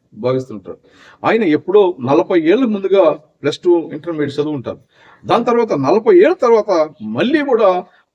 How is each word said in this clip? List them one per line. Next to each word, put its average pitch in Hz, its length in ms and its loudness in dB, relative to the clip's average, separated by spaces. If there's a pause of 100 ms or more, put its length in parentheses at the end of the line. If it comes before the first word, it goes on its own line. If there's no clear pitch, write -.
(140)
భావిస్తుంటారు. 110 640 -8 (480)
ఆయన 202 180 0
ఎప్పుడో 180 580 2
నలభై 160 400 0
ఏళ్ళ 202 240 2
ముందుగా 190 460 2
ప్లస్ - 460 -8
టూ, 175 340 0
ఇంటర్మీడియట్ 151 480 -8
చదువు 151 140 -4
ఉంటారు. 117 260 -10 (460)
దాని 214 200 0
తర్వాత 233 280 0
నలభై 180 440 2
ఏళ్ళ 262 160 4
తర్వాత 208 680 0
మళ్ళీ 151 380 -2
కూడా 214 460 0 (300)